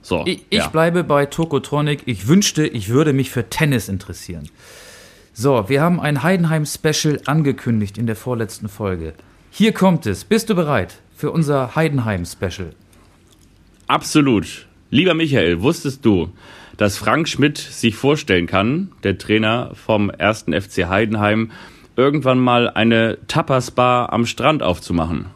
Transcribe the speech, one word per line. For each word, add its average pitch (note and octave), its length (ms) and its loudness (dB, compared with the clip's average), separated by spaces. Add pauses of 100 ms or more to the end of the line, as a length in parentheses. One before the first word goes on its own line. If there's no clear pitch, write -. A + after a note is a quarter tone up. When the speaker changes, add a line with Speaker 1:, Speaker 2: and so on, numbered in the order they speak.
Speaker 1:
So, D#2+ 240 -4
Speaker 2:
Ich, - 220 -6
ich G#3 120 0
Speaker 1:
ja. C#2+ 80 -2
Speaker 2:
bleibe E3+ 360 2
bei C#3+ 220 2
Tokotronic. D3 800 -2
Ich G2 200 -6
wünschte, D#3 400 4
ich G#2 220 -6
würde C#3+ 240 4
mich C3+ 180 0
für - 200 -4
Tennis C#3+ 400 0
interessieren. F2 580 -10 (880)
So, A#2 340 2
wir C#3 140 2
haben F3 180 2
ein D3 220 -2
Heidenheim-Special D#3 1040 0
angekündigt A#2+ 720 0
in A#2 80 -2
der A2 100 -4
vorletzten A2 540 -6
Folge. F2+ 420 -6 (380)
Hier G#3+ 220 2
kommt F#3 340 2
es. G2+ 180 -4
Bist A3 240 0
du A3 60 0
bereit C#3+ 480 -2 (120)
für - 160 -4
unser C#3+ 460 0
Heidenheim-Special? G#2 960 -2 (1160)
Speaker 1:
Absolut. C#3 760 2 (220)
Lieber F3 240 2
Michael, A#2+ 480 2
wusstest C#3 460 -2
du, F#2 240 2 (480)
dass G2+ 180 2
Frank C3 320 0
Schmidt D3 300 0
sich - 360 -4
vorstellen A#2 520 0
kann, B2+ 460 -2 (100)
der G2 160 0
Trainer A2 560 0
vom G#2 340 0
ersten G2 460 -2
F G2 160 -4
C F2+ 160 -2
Heidenheim, G#2+ 640 0 (460)
irgendwann C3 420 4
mal A#2+ 320 4
eine A2+ 480 2 (100)
Tapas-Bar B2 840 0
am A#2 100 2
Strand C3+ 380 0
aufzumachen? E2+ 720 -2